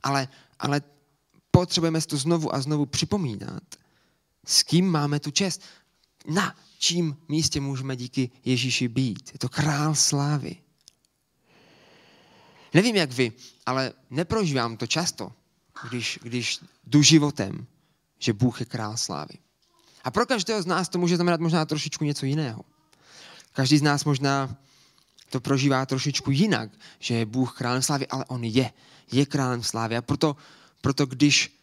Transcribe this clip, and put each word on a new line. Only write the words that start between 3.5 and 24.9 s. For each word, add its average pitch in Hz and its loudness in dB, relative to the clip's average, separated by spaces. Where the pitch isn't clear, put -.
S - 2
kým 180 4
máme 147 0
tu 147 -6
čest? 190 -2
Na 175 0
čím 165 0
místě 151 0
můžeme 135 -6
díky 123 -4
Ježíši 127 0
být? 117 -4
Je - -18
to 127 -4
král 151 0
slávy. 143 0
Nevím, 214 6
jak 156 2
vy, 120 0
ale 131 -2
neprožívám 139 -2
to 120 -6
často, 143 -4
když, 117 -6
když 120 -4
jdu 147 6
životem, 143 4
že 117 0
Bůh 117 0
je 113 -6
král 110 -8
slávy. - -8
A 127 -4
pro 233 0
každého 220 -2
z 160 -4
nás 180 0
to 180 -2
může 175 2
znamenat 175 2
možná 165 2
trošičku 151 -4
něco 147 -2
jiného. 139 -4
Každý 135 4
z 139 6
nás 143 2
možná 139 0